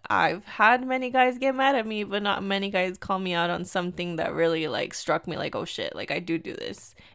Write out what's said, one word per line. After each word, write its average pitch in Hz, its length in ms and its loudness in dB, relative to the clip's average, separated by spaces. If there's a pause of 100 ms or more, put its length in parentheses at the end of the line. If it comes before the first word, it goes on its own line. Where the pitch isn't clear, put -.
(100)
I've 165 340 4
had 247 420 4
many 254 240 -2
guys 254 280 4
get 269 160 2
mad 269 220 4
at 220 100 0
me, 214 180 -4
but 202 180 -2
not 202 200 0
many 196 260 0
guys 185 300 0
call 190 200 -2
me 185 140 -2
out 170 160 2
on 175 160 -2
something 175 520 -4
that - 180 -2
really, 160 340 2
like, - 240 -2
struck - 340 -2
me, 170 120 -6
like, - 160 -4
"Oh - 100 -4
shit, - 300 -6
like, - 160 -8
I 151 80 -2
do 175 180 -2
do - 180 -6
this." - 400 -8 (200)